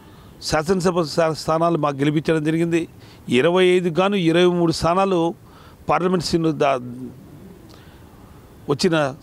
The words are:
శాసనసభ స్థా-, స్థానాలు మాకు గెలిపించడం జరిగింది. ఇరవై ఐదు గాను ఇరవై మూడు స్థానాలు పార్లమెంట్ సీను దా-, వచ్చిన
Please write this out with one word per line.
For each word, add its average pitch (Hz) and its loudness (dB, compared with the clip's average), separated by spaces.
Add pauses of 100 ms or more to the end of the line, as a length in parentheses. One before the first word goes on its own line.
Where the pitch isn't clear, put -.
(440)
శాసనసభ 175 0
స్థా-, 160 0
స్థానాలు 165 -2
మాకు 147 -2
గెలిపించడం 151 0
జరిగింది. 165 -2 (420)
ఇరవై 170 4
ఐదు 180 2 (100)
గాను 202 0
ఇరవై 170 2
మూడు 175 2
స్థానాలు 170 0 (560)
పార్లమెంట్ 165 0
సీను 165 0
దా-, 139 0 (1900)
వచ్చిన 147 0